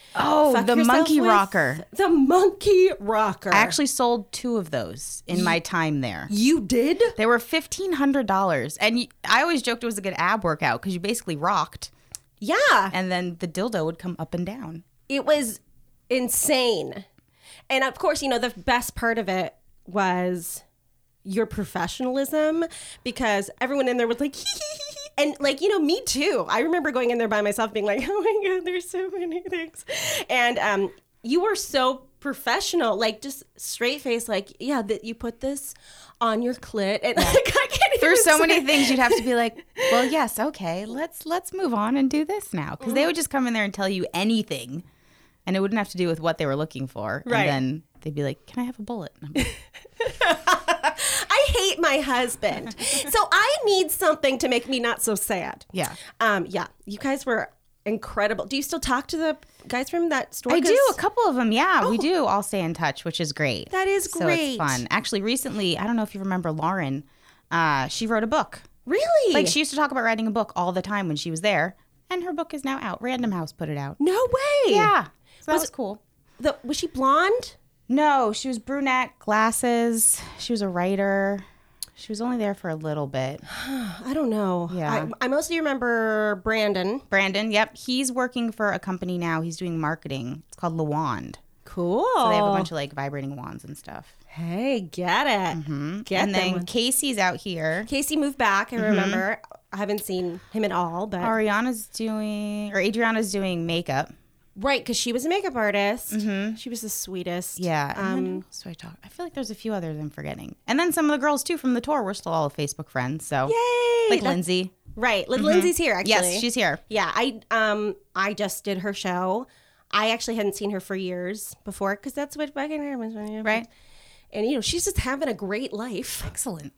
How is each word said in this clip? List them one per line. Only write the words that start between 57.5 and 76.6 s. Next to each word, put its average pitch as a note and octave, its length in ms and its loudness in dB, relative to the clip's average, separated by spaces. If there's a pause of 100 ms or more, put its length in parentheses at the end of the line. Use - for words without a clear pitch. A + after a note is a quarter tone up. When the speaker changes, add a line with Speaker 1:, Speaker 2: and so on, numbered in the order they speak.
Speaker 2:
incredible. G#3 600 -2
Do C4+ 100 -4
you C#4+ 60 -2
still D#4+ 180 -4
talk C4+ 280 -2
to E4+ 80 -6
the D#4 200 0 (320)
guys B3+ 220 -4
from E4+ 200 0
that C4+ 240 -2
store? - 200 -2
Speaker 1:
I E4+ 60 6
do. D4 80 4 (200)
Speaker 2:
'Cause G4 80 2
Speaker 1:
A - 40 -10
couple G#4+ 240 2
of D4+ 140 4
'em, A3+ 140 2
yeah. C4+ 360 4
We A3+ 100 2
Speaker 2:
Oh. - 20 -2
Speaker 1:
do D#4 260 2
all G3+ 160 2
stay G3 180 -2
in E3 140 -2
touch, D#3 300 -2
which E3 160 -4
is D3+ 120 -2
great. B2+ 380 -2
Speaker 2:
That F#4+ 180 0
is G4 220 2
Speaker 1:
So E4+ 140 -4
Speaker 2:
great. E4 260 2
Speaker 1:
it's B3 60 -4
fun. C3+ 340 0
Actually, G3 320 0
recently, G#3+ 560 -2
I G3 80 -2
don't A#3 100 0
know A3 60 0
if G#3 120 -6
you G3 60 -8
remember F#3 320 -2
Lauren. D#3 520 -2 (460)
Uh, D3+ 380 2
she - 180 -4
wrote A3 180 2
a A3 40 -2
book. C4+ 340 -2 (240)
Speaker 2:
Really? C#5 480 4
Speaker 1:
Like, - 120 4
she F3 140 2
used D4+ 100 0
to C4+ 60 -6
talk D4 140 2
about C4 140 -2
writing A3 220 0
a A3 40 0
book G#3 260 0
all F3+ 160 0
the F3+ 100 -2
time G3 260 -2
when D3+ 80 -2
she E3 140 -6
was D#3+ 100 -6
there. F#3 360 2 (340)
And F4+ 140 -2
her F4+ 80 -4
book D#4+ 200 -6
is C#4+ 120 -8
now C4+ 180 -4
out. F#3+ 180 -6
Random B3 320 -2
House E3 200 -4
put D#3+ 160 -8
it D3 100 -4
out. C#3 200 -8
Speaker 2:
No D#4+ 140 4 (200)
way. C5+ 420 4
Speaker 1:
Yeah. G4+ 300 6 (360)
So - 60 -16
that D#4 80 2
Speaker 2:
Was D#4+ 80 4
Speaker 1:
was D4 80 -4
Speaker 2:
it - 20 -20
Speaker 1:
cool. G#3+ 300 -6 (380)
Speaker 2:
the, C#4+ 240 0